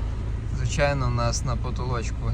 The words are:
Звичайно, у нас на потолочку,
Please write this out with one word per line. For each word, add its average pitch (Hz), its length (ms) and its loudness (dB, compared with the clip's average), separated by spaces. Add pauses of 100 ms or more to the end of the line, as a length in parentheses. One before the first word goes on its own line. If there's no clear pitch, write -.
(560)
Звичайно, 143 500 2
у 120 40 2
нас 120 340 2
на 120 120 0
потолочку, 120 760 -2